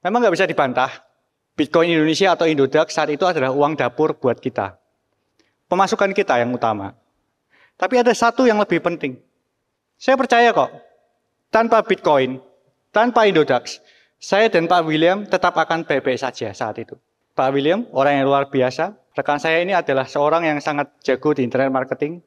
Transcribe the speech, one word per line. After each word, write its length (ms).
Memang 160
nggak 160
bisa 80
dibantah. 480
Bitcoin 360
Indonesia 440
atau 80
Indodax 520
saat 160
itu 120
adalah 280
uang 280
dapur 360
buat 240
kita. 360
Pemasukan 400
kita 240
yang 160
utama. 400
Tapi 160
ada 160
satu 320
yang 160
lebih 240
penting. 320
Saya 240
percaya 320
kok, 160
tanpa 360
Bitcoin, 580
tanpa 380
Indodax, 560
saya 320
dan 140
Pak 180
William 460
tetap 260
akan 320
baik-baik 320
saja 380
saat 220
itu. 200
Pak 160
William, 400
orang 280
yang 40
luar 240
biasa. 460
Rekan 240
saya 240
ini 140
adalah 320
seorang 400
yang 100
sangat 300
jago 320
di 100
internet 240
marketing. 560